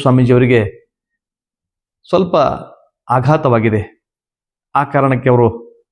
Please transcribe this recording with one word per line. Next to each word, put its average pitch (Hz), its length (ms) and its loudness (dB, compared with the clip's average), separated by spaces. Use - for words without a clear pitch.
ಸ್ವಾಮೀಜಿಯವರಿಗೆ 123 580 2
ಸ್ವಲ್ಪ 180 280 -2
ಆಘಾತವಾಗಿದೆ. 120 760 0
ಆ 139 100 0
ಕಾರಣಕ್ಕೆ 135 460 -2
ಅವರು 120 180 4